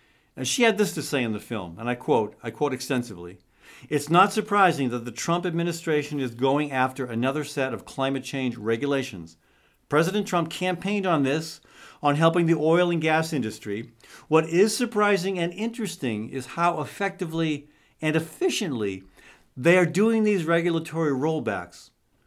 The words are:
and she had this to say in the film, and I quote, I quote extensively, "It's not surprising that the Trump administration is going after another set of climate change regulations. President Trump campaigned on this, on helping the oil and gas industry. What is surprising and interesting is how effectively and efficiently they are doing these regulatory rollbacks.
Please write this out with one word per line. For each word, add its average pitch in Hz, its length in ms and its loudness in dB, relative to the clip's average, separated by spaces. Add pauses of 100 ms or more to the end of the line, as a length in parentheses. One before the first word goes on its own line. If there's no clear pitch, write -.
(360)
and 131 120 -6
she 240 160 0
had 220 120 4
this 202 180 2
to 143 80 -6
say 131 200 -2
in 113 120 0
the 104 40 -4
film, 90 400 -8
and 117 100 -6
I 120 60 0
quote, 117 480 0
I 120 80 -6
quote 139 220 -2
extensively, 110 680 -6 (520)
"It's 143 180 -2
not 175 240 6
surprising 175 580 2
that 117 140 -4
the 123 60 -8
Trump 170 340 -2
administration 165 760 -2
is 120 140 -4
going 139 380 2
after 131 320 0
another 127 400 -2
set 131 300 -4
of 101 100 -8
climate 139 400 -4
change 131 320 -4
regulations. 113 800 -2 (540)
President 185 360 2
Trump 170 220 0
campaigned 185 560 -2
on 160 180 2
this, 160 380 -2 (420)
on 143 140 2
helping 165 300 4
the 160 120 4
oil 170 320 4
and 165 120 0
gas 160 300 2
industry. 110 580 -4 (380)
What 160 200 4
is 190 260 4
surprising 202 640 0
and 175 140 -2
interesting 165 800 -4
is 135 160 -8
how 170 340 0
effectively 160 880 -4 (320)
and 156 160 2
efficiently 147 880 -2 (500)
they 165 220 4
are 180 100 6
doing 214 380 2
these 202 200 2
regulatory 165 680 0
rollbacks. 127 800 -4 (360)